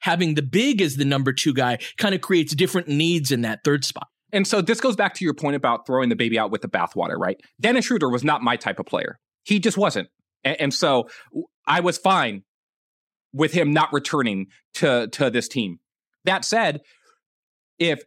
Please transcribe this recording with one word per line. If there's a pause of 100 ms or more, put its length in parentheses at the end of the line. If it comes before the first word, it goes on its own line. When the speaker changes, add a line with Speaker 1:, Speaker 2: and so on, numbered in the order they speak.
Speaker 1:
having
the
big
as
the
number
two
guy (180)
kinda
creates
different
needs
in
that
third
spot. (240)
Speaker 2:
And
so
this
goes
back
to
your
point
about
throwing
the
baby
out
with
the
bathwater,
right? (220)
Dennis
Schroeder
was
not
my
type
of
player. (260)
He
just
wasn't. (360)
A-,
and
so (220)
w-, (200)
I
was
fine (920)
with
him
not
returning (280)
to,
to
this
team. (440)
That
said, (1000)
if